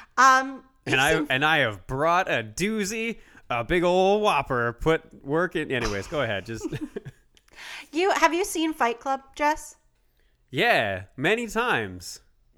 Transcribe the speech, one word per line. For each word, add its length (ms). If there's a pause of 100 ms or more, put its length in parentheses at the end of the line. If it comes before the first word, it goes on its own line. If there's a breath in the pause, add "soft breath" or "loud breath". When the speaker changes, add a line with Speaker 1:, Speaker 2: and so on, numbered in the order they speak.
(180 loud breath)
Speaker 1:
Um, 460 (220)
Speaker 2:
And 80
Speaker 1:
you've 60
Speaker 2:
I, 140
Speaker 1:
seen 160
Speaker 2:
and 140
I 140
have 280
brought 440
a 120
doozy, 760 (320 loud breath)
a 140
big 200
old 380
whopper, 520
put 500
work 320
in. 140
Anyways, 360
go 160
ahead. 240
Just 240
<laughs> 1200
Speaker 1:
You, 180
have 240
you 100
seen 300
Fight 260
Club, 220 (120)
Jess? 420 (760)
Speaker 2:
Yeah, 540 (120)
many 300
times. 760 (380)